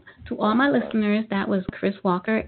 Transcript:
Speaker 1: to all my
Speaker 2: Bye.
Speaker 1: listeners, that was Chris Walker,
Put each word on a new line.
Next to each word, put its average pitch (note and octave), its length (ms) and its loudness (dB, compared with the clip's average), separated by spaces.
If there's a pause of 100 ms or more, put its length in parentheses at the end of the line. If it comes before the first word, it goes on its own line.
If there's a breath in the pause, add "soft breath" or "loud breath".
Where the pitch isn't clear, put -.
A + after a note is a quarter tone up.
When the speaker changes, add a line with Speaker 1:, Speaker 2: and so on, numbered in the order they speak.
(280 loud breath)
Speaker 1:
to A#3+ 120 -8
all G#3+ 160 2
my C#4+ 160 4
Speaker 2:
Bye. B3+ 80 4
Speaker 1:
listeners, G#3+ 500 0
that G3 180 -2
was G3 240 0
Chris G3 320 -2
Walker, G3+ 440 0